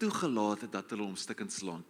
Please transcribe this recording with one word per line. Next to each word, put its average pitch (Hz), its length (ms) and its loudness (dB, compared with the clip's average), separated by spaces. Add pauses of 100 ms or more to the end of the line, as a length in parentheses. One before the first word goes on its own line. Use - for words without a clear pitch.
toegelaat 120 720 4
dat 98 200 -4
hulle 104 120 0
hom 95 120 -4
stikkend - 360 -6
slaan, 87 380 -4